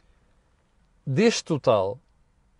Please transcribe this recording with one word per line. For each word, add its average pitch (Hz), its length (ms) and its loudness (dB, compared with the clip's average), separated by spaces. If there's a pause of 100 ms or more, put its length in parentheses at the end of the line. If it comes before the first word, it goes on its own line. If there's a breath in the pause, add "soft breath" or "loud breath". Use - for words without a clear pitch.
(1080)
Deste 175 380 0
total, 113 540 0 (600)